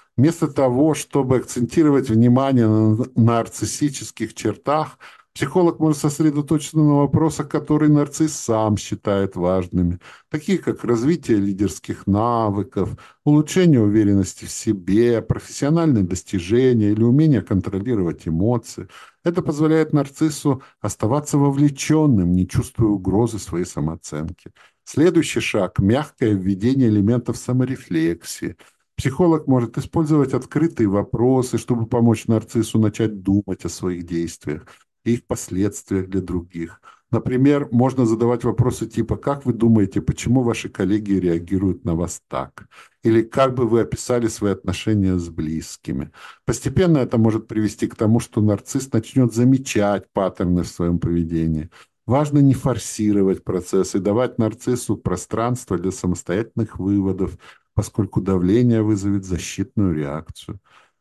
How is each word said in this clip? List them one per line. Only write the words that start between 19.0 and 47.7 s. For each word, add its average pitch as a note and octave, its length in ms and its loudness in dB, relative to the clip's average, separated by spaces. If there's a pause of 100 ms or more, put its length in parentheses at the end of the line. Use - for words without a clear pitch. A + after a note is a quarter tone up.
Это F3 200 -2
позволяет D#3 500 0
нарциссу D3 680 -2 (180)
оставаться C#3 560 -2
вовлечённым, C#3+ 920 2
не F#2 160 2
чувствуя - 420 -2
угрозы G#2 480 0
своей F2 280 -6
самооценки. D#2+ 840 -8 (340)
Следующий D#3+ 580 0
шаг — - 380 -2
мягкое A2+ 540 0
введение G2+ 560 0
элементов A2+ 480 0
саморефлексии. C3 1200 -4 (400)
Психолог E3 500 2
может B2 320 0
использовать D3 560 0
открытые C#3+ 540 0
вопросы, A2+ 720 0
чтобы A#2 260 -2
помочь A#2 400 2
нарциссу A2+ 540 0
начать G#2+ 420 0
думать G2 420 -2
о E2+ 60 -6
своих F2 380 -6
действиях, E2 580 -6 (420)
и A#2 60 2
их - 120 -4
последствиях G2 840 -4
для F#2+ 120 -4
других. E2+ 600 -8 (300)
Например, C3+ 600 2
можно B2+ 340 2
задавать A#2 380 0
вопросы A#2+ 420 -2
типа: G#2+ 300 -4
«Как C#3 300 -6
вы B2 80 0
думаете, A2 480 2
почему B2+ 420 0
ваши A#2 240 -2
коллеги G#2 460 -2
реагируют F2+ 720 0
на E2 100 -2
вас F2 320 -6
так?» - 400 -10 (360)
Или: A2+ 180 4
«Как B2+ 340 2
бы B2 100 0
вы A2+ 160 2
описали A#2+ 460 -2
свои G#2 240 -2
отношения F#2+ 680 -2
с E2+ 120 -6
близкими?» D#2 840 -8 (340)
Постепенно D#3+ 520 0
это B2 200 0
может A2 300 2
привести A2 400 -2